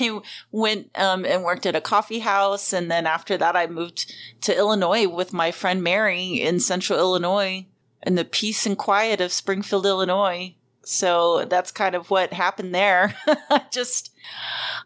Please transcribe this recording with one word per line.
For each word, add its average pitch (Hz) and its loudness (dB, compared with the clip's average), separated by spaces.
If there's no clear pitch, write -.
I 220 -2
went, 214 0
um, 185 0
and 180 2
worked 175 0
at 165 0
a 156 0
coffee 220 0
house. 196 0
And 175 -2
then 170 0
after 165 -2
that, 170 2
I 175 2
moved 170 -6
to 196 0
Illinois 208 2
with 175 -4
my 170 0
friend 185 -2
Mary 180 0
in 170 2
central 185 0
Illinois, 185 0
in 185 0
the 170 2
peace - -2
and 202 -2
quiet 208 2
of 180 -2
Springfield, 196 -2
Illinois. 185 0
So 170 2
that's 180 0
kind 190 -2
of 180 -4
what 185 2
happened 185 -2
there. 196 4
<laughs> - -6
I 294 2
just, - -4